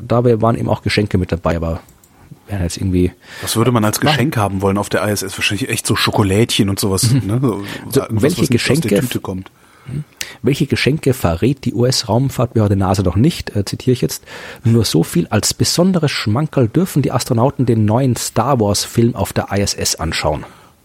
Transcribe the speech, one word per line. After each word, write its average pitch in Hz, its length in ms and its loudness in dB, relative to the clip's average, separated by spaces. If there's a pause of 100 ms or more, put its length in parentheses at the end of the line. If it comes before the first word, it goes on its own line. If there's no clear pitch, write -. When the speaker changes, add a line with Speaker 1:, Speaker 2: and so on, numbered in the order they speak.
Speaker 1:
dabei 117 360 2
waren 113 160 2
eben - 120 -2
auch - 120 0
Geschenke - 360 0
mit 90 140 0
dabei, 87 240 -2
aber 82 260 -4 (640)
wären 98 160 -4
jetzt 82 140 -4
irgendwie 90 340 2 (300)
Speaker 2:
Was - 160 -4
würde 117 140 2
man 110 140 2
als 107 160 0
Speaker 1:
Nein. 143 120 2
Speaker 2:
Geschenk 120 240 0
haben 98 240 0
wollen 98 160 2
auf 101 120 -2
der 92 160 0
I 107 60 0
S 101 100 -2
S? 95 160 -8
Wahrscheinlich 113 320 -4
echt 117 160 -4
so 113 100 0
Schokolädchen 104 760 2
und 98 100 -2
sowas, 101 320 0
Speaker 1:
Mhm. 120 160 2
Speaker 2:
ne? 113 140 0
So, 101 220 -2 (260)
Speaker 1:
So, 139 120 2
Speaker 2:
irgendwas, 110 220 -2
Speaker 1:
welche 170 180 2
Speaker 2:
was - 80 0
nicht 117 120 2
aus - 60 -4
der 127 80 2
Speaker 1:
Geschenke 165 260 2
Speaker 2:
Tüte - 180 -2
kommt. 95 320 -10 (340)
Speaker 1:
Hm. 139 180 -8 (400)
Welche 143 240 0
Geschenke 131 460 0
verrät 95 520 0
die - 80 -2
U-S-Raumfahrtbehörde 120 1040 0
nasa 95 260 2
noch 90 140 0
nicht, 135 400 0
äh, 101 100 -2
zitiere - 280 0
ich 123 80 -2
jetzt, - 220 -4 (400)
„nur 117 220 4
so 160 180 2
viel, 170 240 0
als - 260 0
besonderes 175 580 2
Schmankerl 123 560 0
dürfen 156 340 0
die - 100 0
Astronauten 127 540 0
den 110 200 2
neuen 120 300 2
Star 123 440 -2
Wars 101 240 2
Film 117 320 0
auf - 180 -4
der - 180 -2
I 101 100 0
S 98 120 -2
S - 220 -4
anschauen.“ 78 500 -4 (400)